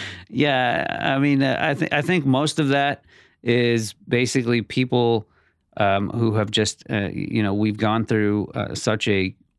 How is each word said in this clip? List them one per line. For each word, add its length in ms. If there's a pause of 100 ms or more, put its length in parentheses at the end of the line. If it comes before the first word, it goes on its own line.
(300)
Yeah, 840
I 40
mean, 240
uh, 160
I 160
thi-, 160
I 120
think 240
most 320
of 100
that 360 (380)
is 520
basically 680
people, 640 (520)
um, 320
who 240
have 160
just, 400
uh, 220
you 300
know, 120
we've 240
gone 260
through, 500
uh, 200
such 340
a 260 (240)